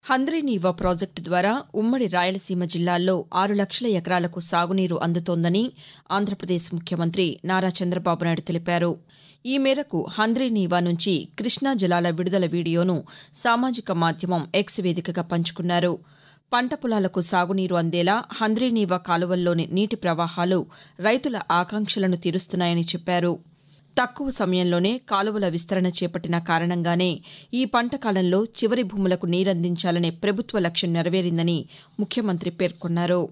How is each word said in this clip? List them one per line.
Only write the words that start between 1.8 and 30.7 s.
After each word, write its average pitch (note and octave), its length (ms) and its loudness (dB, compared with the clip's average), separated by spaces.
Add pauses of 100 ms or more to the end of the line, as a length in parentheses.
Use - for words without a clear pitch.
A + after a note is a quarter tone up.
ఉమ్మడి A#3+ 340 0
రాయలసీమ F3+ 580 0
జిల్లాల్లో F3 420 2 (260)
ఆరు G3+ 200 2
లక్షల G3 260 -2 (120)
ఎకరాలకు F3 500 -2
సాగునీరు F3 480 0 (100)
అందుతోందని E3+ 560 0 (540)
ఆంధ్రప్రదేశ్ F#3+ 500 -2 (100)
ముఖ్యమంత్రి E3+ 500 -2 (240)
నారా F#3 280 2
చంద్రబాబు F3 480 0
నాయుడు E3 220 0
తెలిపారు. E3+ 420 0 (640)
ఈ - 20 0 (100)
మేరకు C4+ 360 0 (160)
హంద్రీనీవా A3 720 2
నుంచి E3+ 260 0 (240)
కృష్ణా C4 440 0
జలాల F3 360 2
విడుదల F3+ 380 0
వీడియోను E3+ 400 2 (480)
సామాజిక A#3+ 480 0 (100)
మాధ్యమం E3 400 0 (200)
ఎక్స్ - 240 -6
వేదికగా E3+ 460 -2
పంచుకున్నారు. F3 640 0 (580)
పంట B3 200 0 (100)
పొలాలకు G3 480 0
సాగునీరు F3+ 520 0
అందేలా F3 360 2 (220)
హంద్రీనీవా A3 600 2 (100)
కాలువల్లోని F3 580 2 (100)
నీటి G#3 260 0
ప్రవాహాలు E3+ 560 0 (480)
రైతుల B3+ 300 0 (220)
ఆకాంక్షలను F#3+ 680 0
తీరుస్తున్నాయని E3+ 680 0
చెప్పారు. F3 420 0 (680)
తక్కువ B3+ 360 -2
సమయంలోనే F3+ 540 2 (200)
కాలువల G3+ 440 0
విస్తరణ F3+ 420 0
చేపట్టిన E3+ 400 -4 (140)
కారణంగానే E3+ 580 2 (520)
ఈ - 20 2 (100)
పంట A#3+ 200 2 (120)
కాలంలో F#3 340 2 (200)
చివరి A#3 320 2
భూములకు F#3 420 0
నీరందించాలనే F3 800 0 (120)
ప్రభుత్వ G#3 440 0
లక్ష్యం E3+ 300 0